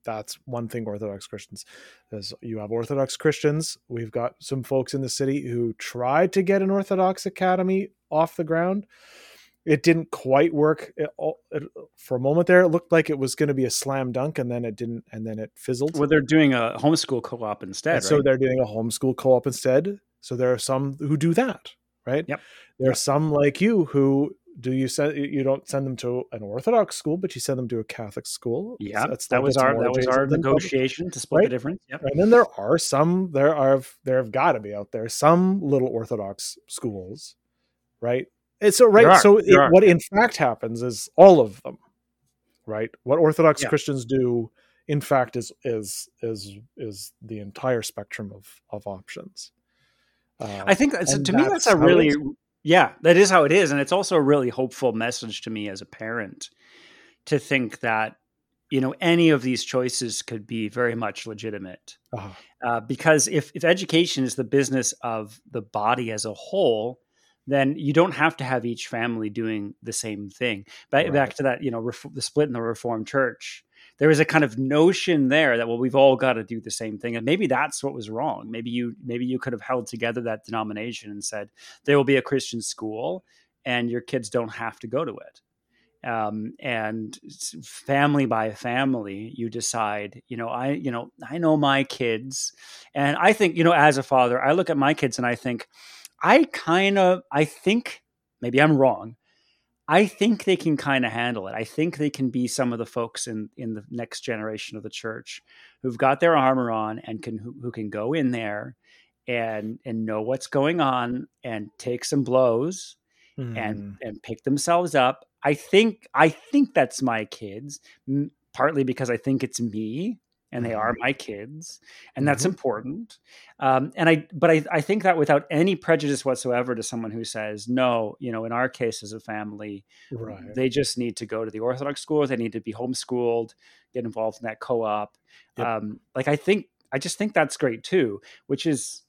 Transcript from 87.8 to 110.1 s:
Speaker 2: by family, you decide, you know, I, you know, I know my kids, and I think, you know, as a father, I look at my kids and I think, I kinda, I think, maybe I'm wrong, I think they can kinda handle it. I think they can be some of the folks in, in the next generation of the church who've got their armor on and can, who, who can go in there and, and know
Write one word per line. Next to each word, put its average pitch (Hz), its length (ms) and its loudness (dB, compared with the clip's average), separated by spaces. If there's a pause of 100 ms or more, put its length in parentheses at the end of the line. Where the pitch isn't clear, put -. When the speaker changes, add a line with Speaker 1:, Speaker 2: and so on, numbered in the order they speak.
Speaker 2:
by 113 260 -2
family, 120 840 -4
you 117 140 -6
decide, 107 800 -6
you 123 100 -12
know, 117 120 -8
I, 131 220 -4
you 139 200 -4
know, 117 200 -8 (160)
I 151 120 -10
know 156 180 4
my 139 280 2
kids, 120 680 -6 (400)
and 143 240 0
I 190 160 6
think, 185 220 2
you 165 80 2
know, 170 100 6
as 147 240 8
a 135 60 -2
father, 123 380 4
I 135 100 2
look 180 180 0
at 147 80 0
my 139 160 2
kids 135 240 -2
and 123 80 -2
I 120 100 0
think, 120 320 -8 (540)
I 247 220 6 (100)
kinda, 185 800 2
I 147 140 2
think, - 580 -2 (380)
maybe 123 200 2
I'm 151 160 6
wrong, 113 380 0 (720)
I 180 180 4
think 202 380 -2
they 185 120 2
can 160 220 -2
kinda 131 320 -2
handle 117 380 -6
it. 104 80 -10
I 110 80 -6
think 156 340 -6
they 147 120 -2
can 131 200 -4
be 123 180 -4
some 123 260 -4
of 113 60 -8
the 113 60 -6
folks - 420 -8
in, 107 300 -10
in 113 160 -10
the 104 160 -12
next 117 320 -12
generation 110 560 -10
of 101 60 -16
the 107 60 -14
church - 520 -14 (400)
who've 123 160 -6
got 139 220 2
their 170 160 4
armor 131 360 2
on 110 280 -6
and 110 220 -12
can, 110 160 -12
who, 120 240 -14
who 123 100 -10
can 107 180 -10
go 107 240 -4
in 139 180 0
there 113 440 -6 (520)
and, 113 580 -4
and 113 200 -6
know 110 160 -4